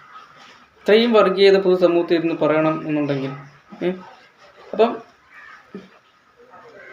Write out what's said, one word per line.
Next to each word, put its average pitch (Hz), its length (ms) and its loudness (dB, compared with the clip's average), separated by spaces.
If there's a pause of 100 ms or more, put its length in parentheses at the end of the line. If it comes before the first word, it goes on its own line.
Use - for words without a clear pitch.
(720)
ഇത്രയും 226 420 0
വർഗീയത 190 480 4
പൊതുസമൂഹത്തിൽ 175 540 0
ഇരുന്ന് 165 200 -2
പറയണം 156 520 -2
എന്നുണ്ടെങ്കിൽ, 143 440 -4 (520)
ഏ? 175 60 -4 (800)
അപ്പം 220 420 -4 (1800)